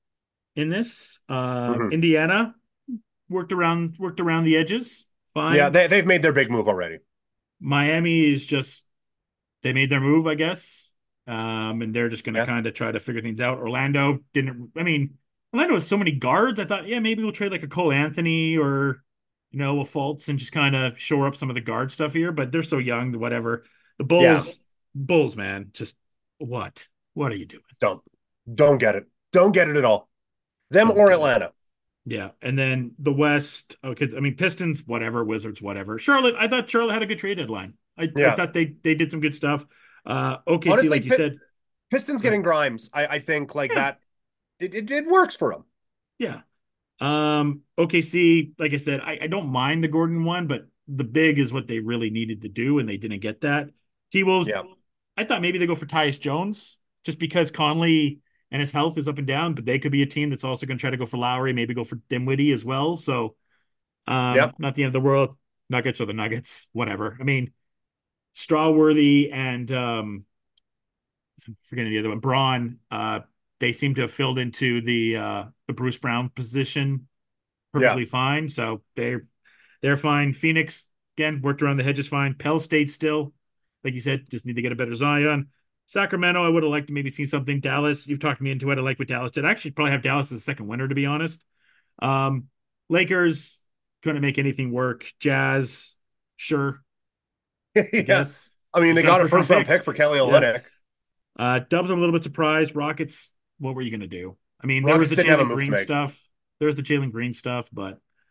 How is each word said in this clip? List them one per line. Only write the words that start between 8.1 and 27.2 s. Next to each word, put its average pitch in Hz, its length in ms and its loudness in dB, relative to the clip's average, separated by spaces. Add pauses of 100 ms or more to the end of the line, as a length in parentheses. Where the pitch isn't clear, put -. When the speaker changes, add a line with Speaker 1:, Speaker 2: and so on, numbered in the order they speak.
Speaker 1:
is 139 140 -4
just, - 380 -4 (760)
they 131 120 0
made 135 160 4
their 139 100 2
move, 151 260 4
I 156 80 0
guess. 165 580 -6 (340)
Um, 113 560 -6
and 110 100 -6
they're 120 160 0
just 113 160 -10
gonna 113 140 -4
Speaker 2:
Yeah. 117 80 0
Speaker 1:
kinda 117 240 -2
try 113 220 -4
to 110 80 -4
figure 117 200 -6
things 113 200 -6
out. 123 180 -2
Orlando 139 640 0 (120)
didn't, 127 440 -4
I 160 60 -6
mean, 151 360 -2 (340)
Orlando 311 220 2
has 180 120 0
so 202 120 0
many 170 140 0
guards. 170 460 2
I 202 60 -4
thought, 185 220 -6
yeah, 233 140 -4
maybe 220 220 0
we'll 214 100 -2
trade, 202 200 -4
like, 160 120 -6
a 147 40 -10
Cole 165 240 0
Anthony 160 640 0
or, 139 460 0 (480)
you 131 80 -10
know, 143 220 -2
a 135 40 -4
Fultz 147 440 -6
and 143 100 -2
just 135 140 -10
kinda 135 440 0
shore 139 300 0
up 139 100 -4
some 139 140 -6
of 120 40 -6
the 120 60 -6
guard 117 300 -4
stuff 151 220 -4
here, 165 200 0
but 131 200 -4
they're 165 100 0
so 156 160 -2
young, 123 400 -2
whatever. 117 460 -4 (340)
The 139 60 -4
Speaker 2:
Yeah. 170 300 8
Speaker 1:
Bulls, - 280 -2 (320)
Bulls, 139 420 0
man, 98 380 -8
just - 220 -12 (420)
what? 123 480 -10 (280)
What 135 180 -2